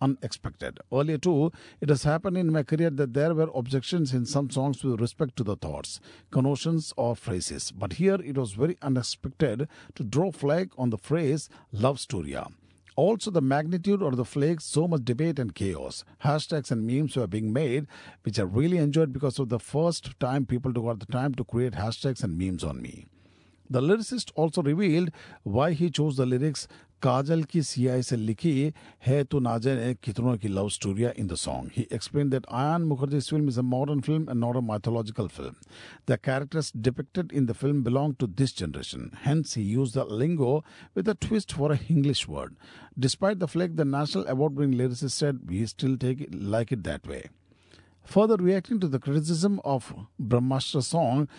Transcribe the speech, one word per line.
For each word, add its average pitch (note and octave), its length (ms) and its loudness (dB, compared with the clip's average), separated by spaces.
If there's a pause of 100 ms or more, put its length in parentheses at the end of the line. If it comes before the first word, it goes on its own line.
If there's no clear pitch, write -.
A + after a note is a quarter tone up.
unexpected." - 800 -4 (100)
Earlier D3 260 2
too, D#3+ 360 2 (260)
it D3+ 80 -2
has C#3+ 160 4
happened E3 340 2
in E3+ 140 2
my D#3 120 2
career E3 260 2
that C#3 240 0
there D3+ 200 2
were D#3+ 220 2
objections C3 580 0
in B2 120 2
some C#3 240 0
songs C3+ 340 -2
with B2 160 0
respect B2 380 -2
to A#2+ 80 -2
the G2 100 0
thoughts, - 460 -8 (280)
connotations C#3+ 680 2
or A#2+ 180 2
phrases. F2 560 -6
But G2 220 -6
here F#3+ 280 2
it C3+ 160 -6
was A#2+ 140 -2
very C3 300 0
unexpected C3 880 -2 (260)
to - 80 -6
draw D3 280 0
flag D#3+ 460 0
on B2+ 120 0
the A2 80 0
phrase D3+ 500 -2 (240)
Love B2 300 2
Story. C#2+ 340 -6 (600)
Also, G3 360 2
the E3 100 2
magnitude E3+ 640 2
of C3 140 2
the B2 60 0
flakes, D3+ 420 0
so D#3+ 220 2
much D#3 160 0
debate C#3 360 0
and A#2 160 -4
chaos. D2+ 480 -4 (200)
Hashtags D3 460 0
and A2+ 160 0
memes C3 300 0
were B2 100 0
being G#2+ 260 -2
made, C#3+ 360 0 (340)
which G#2+ 180 -4
I G2+ 40 2
really C3+ 340 2
enjoyed D3+ 340 4
because C3+ 280 -2
of B2+ 100 -2
the A#2+ 80 0
first D#3+ 640 -2
time C3+ 260 0
people B2 260 -2
took A#2 140 -2
out A#2 140 -2
the G#2 80 -12
time C3 260 0
to B2 100 -4
create A#2+ 300 -2
hashtags A#2 500 -4
and E2+ 140 -2
memes F#2 260 -2
on C2 200 -6
me. - 240 -14 (600)
The B2+ 140 0
lyricist G#3+ 540 0
also D#3+ 260 2
revealed D#3 480 2 (320)
why C3 300 2
he E3 180 2
chose D3 280 0
the C3 100 4
lyrics C3+ 400 0 (360)
काजल C#3 480 2
की E3 160 2
सियाही B2+ 360 0
से B2+ 120 -2
लिखी A2+ 360 0 (540)
है C#3 260 4
तो D3 80 2
ना A#2 260 2
जाने B2 280 0 (100)
कितनों A#2 340 0
की G#2+ 100 -4
लव G2 280 0
स्टोरियां G#2+ 360 0 (120)
in G2 80 0
the D2+ 100 -4
song। B1+ 340 -6
He A#2 100 -2 (120)
explained C#3+ 380 0
that B2+ 120 -4 (140)
Ayan E3 300 0
Mukherjee's C#3 380 -2
film D3+ 200 2
is A#2 80 -2
a B2+ 60 2
modern C3 380 0
film D#3 280 0
and B2 100 0
not A#2+ 160 0
a C3 60 0
mythological A2 680 -2
film। C2+ 300 -10 (480)
The B2 120 2 (120)
characters C#3 420 -2
depicted C3 640 -2
in C#3 180 4
the - 20 -4
film C#3 300 0
belong C3 400 0
to A#2 40 2
this A#2 260 -2
generation। C2+ 580 -8 (120)
Hence, D3 320 0
he A2 80 -2
used A#2 320 0
the C3 100 0
lingo C#3 580 2 (320)
with F#3+ 140 0
a G3+ 60 0
twist - 360 -2
for D3 220 0
a C3 60 2 (100)
English C#3+ 380 2
word। C2+ 280 -8 (420)
Despite F3+ 420 0
the F3 80 0
flack, E3+ 280 -2
the D#3 100 2
National D3 420 0
Award-winning C3+ 520 2
lyricist B2+ 320 -2
said C#3+ 280 0 (100)
he G2+ 160 0
still C3 320 -2
take B2+ 240 -2
it, - 120 -10
like G2+ 380 -2
it G#2+ 120 -2
that D#2 220 -6
way। C#2 180 -8 (800)
Further A3 300 4
reacting F#3+ 460 2
to F3+ 60 2
the C3 120 0
criticism D#3+ 640 0
of C3+ 300 -2 (280)
Brahmastra B2+ 640 2
song, C#3+ 440 2 (120)